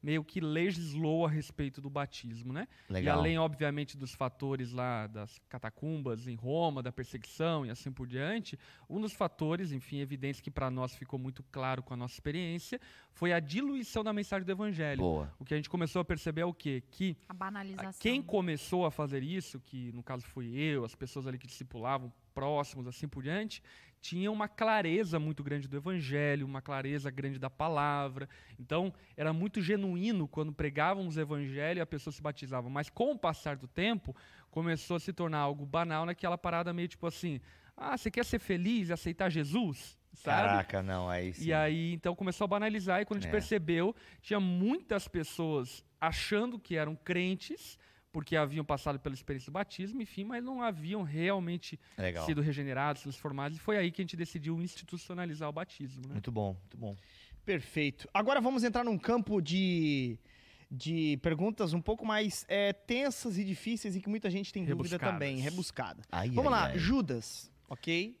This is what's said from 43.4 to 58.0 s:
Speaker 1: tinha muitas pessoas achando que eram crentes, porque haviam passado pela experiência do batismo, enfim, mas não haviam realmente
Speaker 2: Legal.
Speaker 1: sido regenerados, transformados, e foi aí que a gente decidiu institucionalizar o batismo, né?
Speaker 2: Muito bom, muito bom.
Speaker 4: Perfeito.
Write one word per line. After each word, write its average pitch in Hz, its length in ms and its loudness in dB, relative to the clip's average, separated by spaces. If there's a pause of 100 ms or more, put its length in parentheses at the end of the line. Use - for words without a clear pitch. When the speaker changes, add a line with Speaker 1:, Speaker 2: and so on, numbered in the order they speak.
Speaker 1:
tinha 208 180 0
muitas 196 680 2
pessoas 156 760 -2 (160)
achando 208 580 2
que 170 200 -4
eram 156 180 0
crentes, 185 840 -2 (340)
porque 156 240 -2
haviam 151 300 2
passado 143 340 0
pela 143 140 -4
experiência 131 380 -8
do - 20 -12
batismo, 202 480 -4
enfim, 196 220 -6
mas 240 200 -6
não 254 200 -4
haviam 190 400 -2
realmente 170 760 0 (160)
Speaker 2:
Legal. 87 300 0
Speaker 1:
sido 147 160 2
regenerados, 139 640 0
transformados, 143 520 -4
e 156 60 -12
foi 214 160 2
aí 180 140 4
que 196 100 -6
a - 20 0
gente 170 140 -6
decidiu 165 420 -2
institucionalizar 170 880 -6
o 147 40 -2
batismo, 135 560 -8
né? 139 60 -10
Speaker 2:
Muito 104 180 -4
bom, 104 280 2
muito - 160 -20
bom. 107 220 -6 (480)
Speaker 4:
Perfeito. 151 640 0